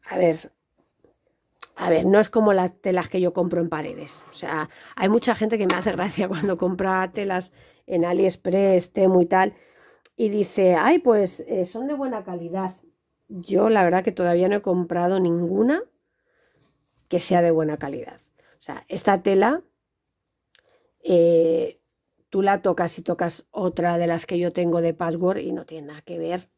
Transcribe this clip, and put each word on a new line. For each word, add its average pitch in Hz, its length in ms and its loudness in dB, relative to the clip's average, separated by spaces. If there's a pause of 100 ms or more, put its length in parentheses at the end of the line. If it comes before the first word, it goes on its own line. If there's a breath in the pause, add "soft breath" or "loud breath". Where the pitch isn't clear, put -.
A 185 80 -6
ver, 165 340 0 (1200)
a 185 140 -4
ver, 170 160 2
no 196 140 6
es 214 100 2
como 214 240 4
las 185 260 0
telas 185 300 -2
que 185 100 -4
yo 175 140 0
compro 175 260 -2
en 170 100 -2
Paredes. 151 600 -10
O - 40 -20
sea, 151 360 -8 (260 loud breath)
hay 196 140 0
mucha 226 240 2
gente 220 240 -2
que 208 80 0
me 185 80 0
hace 180 200 -2
gracia 185 340 -4
<laughs> - 0 -
cuando 190 280 -4
compra 185 560 -4
telas 185 400 -6 (360 soft breath)
en 170 180 0
AliExpress, 185 880 0
Temu 190 280 4
y 170 40 4
tal, 190 300 0 (600 soft breath)
y 226 140 -2
dice, 190 460 2
"Ay, 240 240 4
pues, 208 480 2
eh, 185 180 -2
son 233 220 -10
de 294 80 -4
buena 254 280 -6
calidad". 180 540 -8 (500)
Yo, 196 420 0
la 208 140 4
verdad, 180 200 2
que 190 80 -2
todavía 175 360 2
no 202 100 0
he 202 40 -4
comprado 180 580 0
ninguna 185 640 0 (1300)
que 175 120 0
sea 175 220 0
de 170 80 4
buena 156 280 0
calidad. 139 440 -12 (380 soft breath)
O - 20 -20
sea, - 260 -14
esta 185 360 2
tela, 208 400 2 (1400)
eh, 170 760 2 (500)
tú 196 140 -2
la 196 180 2
tocas 175 380 -2
y - 20 -16
tocas 170 480 -6
otra 170 480 -2
de 170 80 0
las 170 220 -2
que 180 100 -4
yo 175 140 -2
tengo 170 300 0
de 165 120 0
Patchwork 170 480 -2
y - 100 -6
no 165 140 -8
tiene 156 220 -16
nada 151 140 -18
que 170 180 -14
ver. 175 380 -6